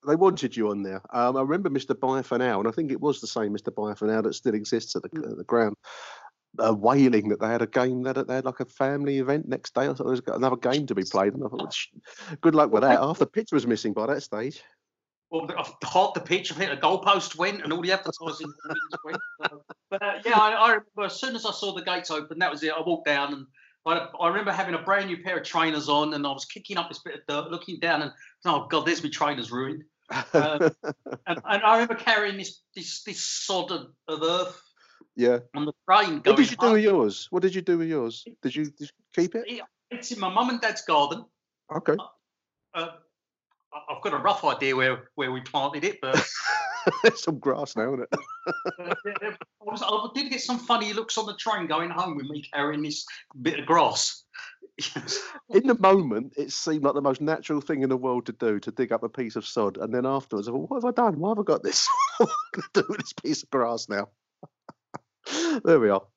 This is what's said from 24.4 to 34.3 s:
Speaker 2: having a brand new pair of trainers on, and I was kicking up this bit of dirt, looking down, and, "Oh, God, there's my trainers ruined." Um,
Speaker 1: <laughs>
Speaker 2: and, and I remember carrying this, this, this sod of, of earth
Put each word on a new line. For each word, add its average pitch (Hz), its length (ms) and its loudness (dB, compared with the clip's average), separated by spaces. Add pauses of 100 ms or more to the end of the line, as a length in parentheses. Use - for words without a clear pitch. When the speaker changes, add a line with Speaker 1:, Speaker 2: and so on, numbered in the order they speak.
Speaker 2:
having 185 240 -2
a 156 60 -4
brand 196 260 2
new 175 160 -4
pair 180 140 -4
of 175 40 -6
trainers 156 460 0
on, 151 260 2
and 143 100 -4
I 143 60 -2
was 135 140 -8
kicking - 320 -10
up 170 120 -4
this - 120 -14
bit 156 160 -12
of 139 100 -14
dirt, 147 240 -4
looking 170 300 -10
down, 160 220 0
and, 139 100 -6 (320)
"Oh, 151 260 0
God, 156 160 2
there's 160 160 0
my 147 80 -4
trainers 139 400 -2
ruined." 135 320 -4 (280)
Um, 127 120 -4 (100)
Speaker 1:
<laughs> 151 380 4 (560)
Speaker 2:
and, 170 180 -4
and 202 200 0
I 214 80 8
remember 226 240 4
carrying 208 400 2
this, - 260 -12 (140)
this, 180 260 -10
this - 220 -8
sod - 480 -2
of, 147 160 -6 (180)
of 156 160 -4
earth 180 400 0 (540)